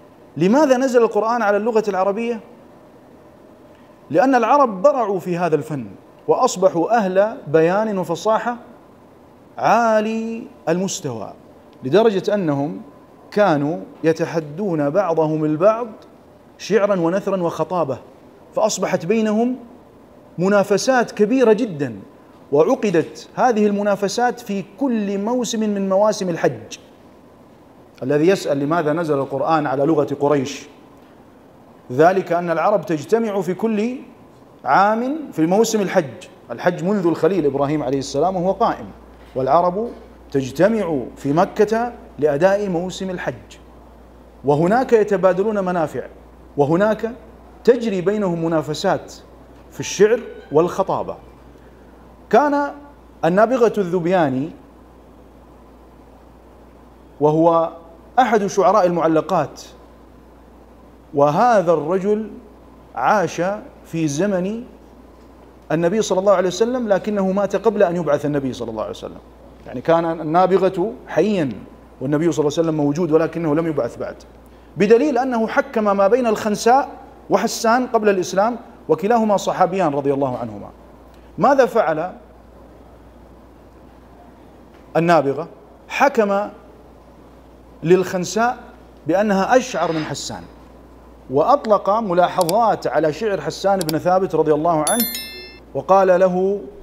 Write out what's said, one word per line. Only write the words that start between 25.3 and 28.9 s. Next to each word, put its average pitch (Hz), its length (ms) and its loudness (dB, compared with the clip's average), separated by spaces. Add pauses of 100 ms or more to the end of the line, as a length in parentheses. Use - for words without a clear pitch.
من 202 300 -2
مواسم 196 400 2
الحج. 143 480 -6 (1300)
الذي 147 240 2
يسأل: 175 320 0
لماذا 151 340 -2